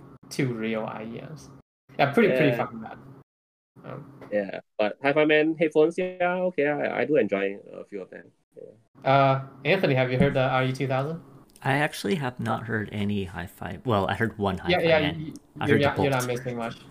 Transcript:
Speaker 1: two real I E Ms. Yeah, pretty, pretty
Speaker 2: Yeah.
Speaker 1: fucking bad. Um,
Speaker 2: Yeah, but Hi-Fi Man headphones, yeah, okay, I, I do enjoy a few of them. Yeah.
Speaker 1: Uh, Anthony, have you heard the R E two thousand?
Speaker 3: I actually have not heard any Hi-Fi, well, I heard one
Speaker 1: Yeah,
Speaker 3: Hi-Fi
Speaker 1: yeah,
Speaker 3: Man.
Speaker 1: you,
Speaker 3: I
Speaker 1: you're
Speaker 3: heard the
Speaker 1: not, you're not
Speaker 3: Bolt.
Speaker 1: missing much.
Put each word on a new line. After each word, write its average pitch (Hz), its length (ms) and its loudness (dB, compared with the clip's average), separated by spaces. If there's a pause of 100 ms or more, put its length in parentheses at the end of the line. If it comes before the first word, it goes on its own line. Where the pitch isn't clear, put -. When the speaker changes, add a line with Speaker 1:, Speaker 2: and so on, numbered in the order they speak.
(300)
Speaker 1:
two 131 240 -2
real 110 320 -4
I 107 180 -10
E 117 260 -12
Ms. 151 200 -18 (480)
Yeah, 135 140 2
pretty, 208 180 6
pretty 135 200 4
Speaker 2:
Yeah. 123 80 2
Speaker 1:
fucking 117 220 -6
bad. 110 180 -14 (840)
Um, - 220 -14 (260)
Speaker 2:
Yeah, 98 280 -2 (180)
but 104 240 -2
Hi-Fi 143 220 4
Man 151 340 4
headphones, 156 400 2
yeah, 180 360 -2 (140)
okay, 143 200 0
I, 139 340 -2
I 131 40 0
do 147 100 0
enjoy 98 420 0 (160)
a 95 120 -16
few 101 160 -12
of 90 80 -16
them. 90 160 -18 (300)
Yeah. - 540 -8
Speaker 1:
Uh, 135 320 4 (220)
Anthony, 165 320 2
have 127 160 2
you 127 60 0
heard 139 160 4
the 131 100 2
R 131 220 2
E 131 80 -2
two 135 140 -4
thousand? 139 340 -4 (420)
Speaker 3:
I 135 140 0
actually 156 380 -2
have 131 240 -6
not 113 280 -4
heard 107 240 -4
any 101 320 -2
Hi-Fi, 90 640 -10
well, 101 220 2
I 95 60 0
heard 110 240 -2
one 98 200 0 (100)
Speaker 1:
Yeah, 175 100 2
Speaker 3:
Hi-Fi 165 100 2
Speaker 1:
yeah, 160 120 6
Speaker 3:
Man. 156 200 -2
Speaker 1:
you, 156 140 -10 (260)
Speaker 3:
I - 60 0
Speaker 1:
you're 147 120 6
Speaker 3:
heard 143 40 4
the 143 60 4
Speaker 1:
not, 143 120 0
you're 143 120 4
not 131 80 2
Speaker 3:
Bolt. 123 80 -2
Speaker 1:
missing 123 300 -4
much. 117 200 -6 (140)